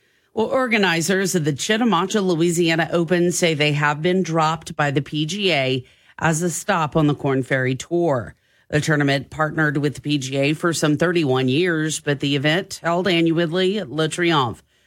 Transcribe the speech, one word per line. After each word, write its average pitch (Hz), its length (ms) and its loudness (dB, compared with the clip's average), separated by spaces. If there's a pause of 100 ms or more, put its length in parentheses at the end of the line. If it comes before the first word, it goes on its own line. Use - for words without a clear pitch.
(340)
Well, 220 120 0
organizers 196 880 0
of 160 100 0
the 151 80 0
Chitimacha, 202 720 0
Louisiana 165 680 2
Open 175 400 2
say 165 220 2
they 147 180 2
have 147 300 0
been 180 200 2
dropped 160 540 -2
by 143 140 0
the 139 120 -6
P 151 240 -4
G 185 260 -2
A 131 320 0 (340)
as 160 240 0
a 175 80 0
stop 165 440 -2
on 156 140 4
the 143 60 2
Korn 135 280 0
Ferry 131 320 -2
Tour. 139 600 -2 (340)
The 151 120 0
tournament 143 500 0
partnered 151 480 0
with 139 180 -2
the - 40 -16
P 147 180 -2
G 131 180 -6
A 139 160 2
for 170 200 0
some 151 240 0
thirty-one 143 520 2
years, 156 520 0
but 143 200 -2
the 143 160 0
event 151 460 -2
held 175 260 0
annually 170 720 0
at 160 120 -8
Le 156 180 -2
Triomphe 151 540 0 (240)